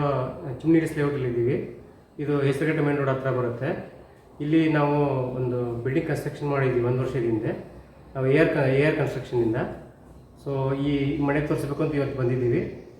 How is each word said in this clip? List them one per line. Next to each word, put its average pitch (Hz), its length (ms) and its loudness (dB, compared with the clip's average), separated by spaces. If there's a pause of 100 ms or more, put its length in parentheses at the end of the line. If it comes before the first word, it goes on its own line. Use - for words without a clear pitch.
(600)
ಚಿಮ್ನಿ 160 180 4
ಹಿಲ್ಸ್ 156 180 -2
ಲೇಔಟಲ್ಲಿ 131 320 0
ಇದ್ದೀವಿ. 120 480 -2 (420)
ಇದು 143 200 0
ಹೆಸರುಘಟ್ಟ 151 400 0
ಮೇನ್ 143 180 2
ರೋಡ್ 135 120 0
ಹತ್ರ 131 220 0
ಬರುತ್ತೆ. 127 640 -4 (480)
ಇಲ್ಲಿ 156 320 4
ನಾವು 147 320 4 (300)
ಒಂದು 123 480 -2
ಬಿಲ್ಡಿಂಗ್ 156 240 0
ಕನ್ಸ್ಟ್ರಕ್ಷನ್ 147 420 -4
ಮಾಡಿದ್ವಿ 131 340 2
ಒಂದು 123 160 2
ವರ್ಷದ 131 200 -2
ಹಿಂದೆ. 113 480 -2 (480)
ನಾವು 131 120 -2
ಎ 143 100 6
ಆರ್ 160 160 6
ಕ-, 143 140 2
ಎ 139 180 4
ಆರ್ 156 100 4
ಕನ್ಸ್ಟ್ರಕ್ಷನಿಂದ. 120 600 0 (920)
So 135 320 -2
ಈ 143 440 0
ಮನೆ 143 260 2
ತೋರಿಸ್ಬೇಕು 151 360 -2
ಅಂತ 147 120 0
ಇವತ್ತು 131 240 -2
ಬಂದಿದ್ದೀವಿ. 123 640 0 (140)